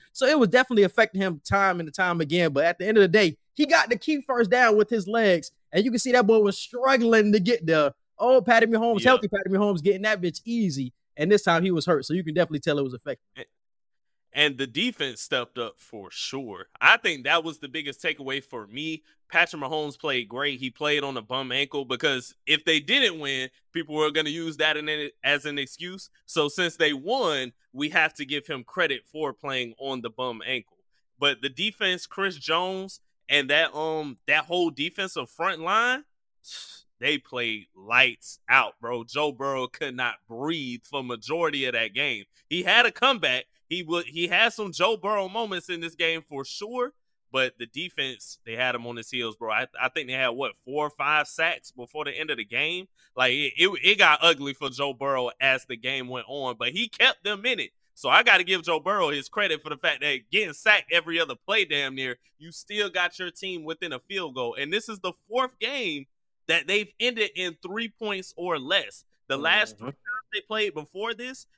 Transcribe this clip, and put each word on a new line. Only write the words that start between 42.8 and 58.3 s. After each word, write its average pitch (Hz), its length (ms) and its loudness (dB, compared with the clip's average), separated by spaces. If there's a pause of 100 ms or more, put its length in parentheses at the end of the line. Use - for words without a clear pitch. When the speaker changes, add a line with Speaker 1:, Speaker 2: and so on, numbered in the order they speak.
Speaker 2:
a 226 60 0
comeback, 160 540 0 (260)
he 175 120 -6
wa-, 170 220 -2
he 170 220 -6
had 202 240 2
some 202 220 -8
Joe 202 240 0
Burrow 202 320 -2
moments 196 400 -6
in 175 100 -6
this 165 160 -10
game 165 320 -2
for 139 160 -10
sure, 247 480 -8 (400)
but 131 260 0
the 117 100 -10
defense, 135 800 -8
they 113 120 -10
had 127 180 0
him 117 100 -6
on 120 120 -8
his 113 120 -12
heels, 117 280 -6
bro. 117 120 -8
I, 110 160 0 (160)
I 131 60 0
think 139 200 -4
they 127 60 -8
had, 131 180 0
what, 123 200 -4 (140)
four 147 220 -2
or - 20 -4
five 147 400 0
sacks - 420 -4
before 127 320 -10
the - 80 -6
end 151 200 -6
of 139 60 -2
the 113 60 -8
game? 151 460 -4 (260)
Like, 127 160 2
it, 139 240 -2
it, 175 260 2
it 190 160 6
got 160 240 6
ugly 143 320 4
for 139 160 -6
Joe 139 220 -6
Burrow 131 480 -2
as 131 260 2
the 123 120 -10
game 127 320 -6
went 123 180 -10
on, 131 320 -6
but 120 140 -2
he 220 160 -4
kept - 340 0
them 202 220 -6
in 240 160 -2
it. 110 80 -8 (240)
So - 160 -6
I 170 140 6
gotta 202 200 6